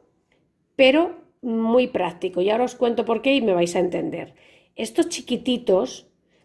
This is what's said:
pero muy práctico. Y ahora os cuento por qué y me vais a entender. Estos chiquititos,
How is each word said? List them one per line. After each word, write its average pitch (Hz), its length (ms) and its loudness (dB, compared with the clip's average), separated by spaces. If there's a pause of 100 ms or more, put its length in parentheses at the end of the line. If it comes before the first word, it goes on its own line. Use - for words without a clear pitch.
(760)
pero 277 400 4 (260)
muy 233 460 2
práctico. 180 540 -4
Y 196 80 0
ahora 233 160 0
os 247 100 -8
cuento 233 300 -2
por 226 160 -2
qué 269 140 2
y 269 60 2
me 208 120 2
vais 175 220 0
a 190 40 2
entender. 170 540 -4 (420)
Estos 269 340 -2
chiquititos, 240 1000 -2 (380)